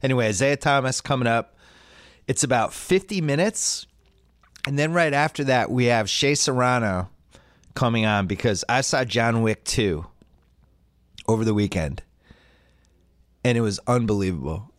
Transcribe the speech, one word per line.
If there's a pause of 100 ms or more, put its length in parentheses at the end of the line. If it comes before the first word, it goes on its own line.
Anyway,
Isaiah
Thomas
coming
up. (680)
It's
about
fifty
minutes. (800)
And
then
right
after
that,
we
have
Shea
Serrano (640)
coming
on,
because
I
saw
John
Wick
two (1200)
over
the
weekend, (1400)
and
it
was
unbelievable.